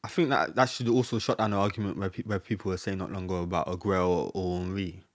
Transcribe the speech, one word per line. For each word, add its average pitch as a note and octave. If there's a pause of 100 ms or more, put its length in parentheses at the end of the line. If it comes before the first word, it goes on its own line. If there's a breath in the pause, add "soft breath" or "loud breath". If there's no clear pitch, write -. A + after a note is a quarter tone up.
I -
think E3
that, F#2
that B2+
should A#2+
also A#2+
shut -
down A2
the G#2
argument G2+
where F#2+
pe-, -
where G#2
people G2
were F#2
saying F#2+
not F#2
long F#2
ago F2+
about F2
Aguero F2+
or F2+
Henry. F#2 (120)